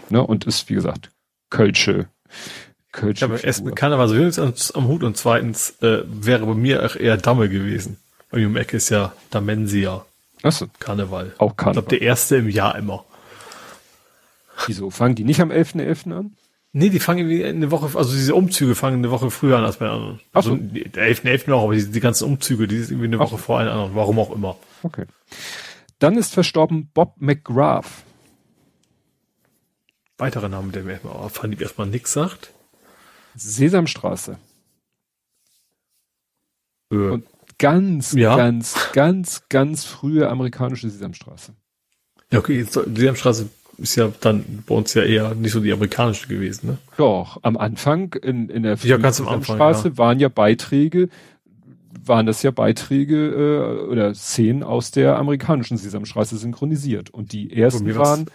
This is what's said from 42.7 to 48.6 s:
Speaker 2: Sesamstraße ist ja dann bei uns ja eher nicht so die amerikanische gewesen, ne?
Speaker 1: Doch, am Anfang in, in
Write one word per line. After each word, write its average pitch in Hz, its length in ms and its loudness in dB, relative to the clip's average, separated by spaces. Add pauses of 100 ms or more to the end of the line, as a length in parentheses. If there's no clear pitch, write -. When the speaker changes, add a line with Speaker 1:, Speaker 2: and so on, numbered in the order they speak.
Speaker 2:
Sesamstraße 113 760 0 (300)
ist - 160 -6
ja 110 160 2 (100)
dann 107 460 0
bei 117 80 2
uns 107 180 0
ja 113 80 4
eher 110 320 2
nicht 110 180 -2
so 110 80 0
die 104 140 0
amerikanische 104 540 -2
gewesen, 98 400 -6
ne? 131 100 -4 (200)
Speaker 1:
Doch, 101 440 2
am 110 160 0
Anfang 147 560 -2
in, 123 360 -4
in 117 140 -4